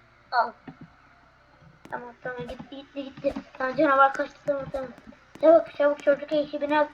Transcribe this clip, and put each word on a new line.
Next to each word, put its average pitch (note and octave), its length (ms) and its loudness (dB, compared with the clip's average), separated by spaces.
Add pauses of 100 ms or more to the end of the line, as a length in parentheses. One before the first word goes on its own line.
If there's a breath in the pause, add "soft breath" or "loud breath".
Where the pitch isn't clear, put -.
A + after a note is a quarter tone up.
(320)
al. - 200 -2 (1400)
Tamam, A#3+ 280 -12
tamam, B3 260 -10
gitti, C4 280 -16
gitti, C#4 280 -12
gitti. C#4 300 -4 (240)
Tamam, C4 180 -6
canavar C4+ 380 4
kaçtı, - 320 -8
tamam, C#4 260 -4
tamam. C4 160 -8 (520)
Çabuk, D#4+ 360 6
çabuk D4 260 0
çocuk C#4+ 300 0
ekibine D4 460 -2
al. D4+ 160 2